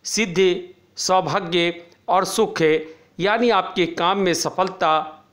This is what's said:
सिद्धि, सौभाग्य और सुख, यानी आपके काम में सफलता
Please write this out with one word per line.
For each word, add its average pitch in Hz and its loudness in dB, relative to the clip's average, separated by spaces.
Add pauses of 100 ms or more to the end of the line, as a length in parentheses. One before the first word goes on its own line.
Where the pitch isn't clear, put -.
सिद्धि, 185 0 (220)
सौभाग्य 175 0 (340)
और 185 2
सुख, - -2 (580)
यानी 220 2
आपके 185 0
काम 180 0
में 180 2
सफलता 160 -2